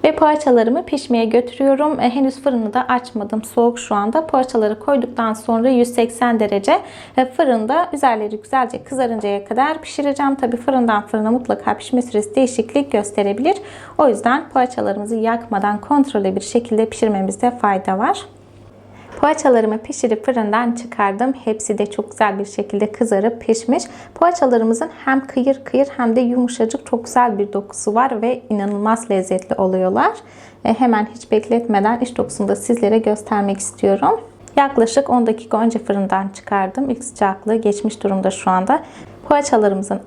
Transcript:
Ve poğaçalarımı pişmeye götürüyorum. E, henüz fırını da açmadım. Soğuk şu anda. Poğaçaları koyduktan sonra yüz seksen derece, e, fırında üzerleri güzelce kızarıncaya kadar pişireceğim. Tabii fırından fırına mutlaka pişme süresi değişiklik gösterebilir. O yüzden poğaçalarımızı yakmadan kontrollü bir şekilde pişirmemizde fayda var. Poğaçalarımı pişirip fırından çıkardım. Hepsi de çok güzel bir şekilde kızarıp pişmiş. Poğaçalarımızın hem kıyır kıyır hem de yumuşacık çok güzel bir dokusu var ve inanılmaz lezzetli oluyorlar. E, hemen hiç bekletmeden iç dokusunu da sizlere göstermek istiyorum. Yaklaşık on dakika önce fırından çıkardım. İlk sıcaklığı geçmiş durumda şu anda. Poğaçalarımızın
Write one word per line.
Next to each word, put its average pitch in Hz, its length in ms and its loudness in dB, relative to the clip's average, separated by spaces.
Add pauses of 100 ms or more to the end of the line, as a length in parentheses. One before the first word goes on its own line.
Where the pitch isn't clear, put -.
Ve 311 120 4
poğaçalarımı 302 680 4
pişmeye 240 400 0
götürüyorum. 269 760 2
E, 240 100 2
henüz 262 320 -2
fırını 226 320 -2
da 247 140 0
açmadım. 220 560 -4
Soğuk 240 340 2
şu - 160 -4
anda. 233 320 0
Poğaçaları 226 520 0
koyduktan 247 560 -2
sonra 226 340 0
yüz 240 260 4
seksen 233 460 0
derece, 208 400 2 (360)
e, 262 80 4
fırında 254 680 0
üzerleri 214 480 0
güzelce 247 440 -2
kızarıncaya 214 600 -2
kadar 294 360 0
pişireceğim. 277 540 -2
Tabii 240 220 -2
fırından 233 500 0
fırına 214 240 -2
mutlaka 226 460 0
pişme 247 260 -2
süresi 208 320 -4
değişiklik 269 580 0
gösterebilir. 214 640 0 (420)
O 302 100 6
yüzden 247 400 0
poğaçalarımızı 220 680 -2
yakmadan 214 680 -2
kontrollü 220 560 2
bir - 40 -2
şekilde 226 480 0
pişirmemizde 208 640 0
fayda 196 480 0
var. 320 280 -2 (960)
Poğaçalarımı 240 580 2
pişirip 220 460 -4
fırından 233 480 0
çıkardım. 214 600 -2
Hepsi 220 460 -4
de 208 80 0
çok 214 240 -6
güzel 202 280 0
bir 202 60 -4
şekilde 208 480 -4
kızarıp 226 480 0
pişmiş. 233 440 0 (300)
Poğaçalarımızın 226 760 2 (140)
hem 269 220 0
kıyır 269 380 0
kıyır 277 320 0
hem 233 200 2
de 254 40 6
yumuşacık 240 680 0
çok 233 180 -2
güzel 240 340 2
bir 202 140 -2
dokusu 202 420 -4
var 240 280 0
ve 247 280 -2
inanılmaz 208 600 -2
lezzetli 190 440 0
oluyorlar. 190 580 2 (520)
E, 226 100 2
hemen 220 400 2
hiç - 180 -16
bekletmeden 226 680 0
iç 247 160 -4
dokusunu - 320 -4
da 202 80 0
sizlere 226 420 2
göstermek 208 600 0
istiyorum. 196 600 0 (360)
Yaklaşık 269 540 2
on 240 160 4
dakika 220 340 -2
önce 233 180 2
fırından 196 500 -2
çıkardım. 202 640 -4
İlk - 140 -6
sıcaklığı 202 520 -2
geçmiş 214 460 -2
durumda 190 280 0
şu 190 200 -2
anda. 202 320 2 (460)
Poğaçalarımızın 208 800 2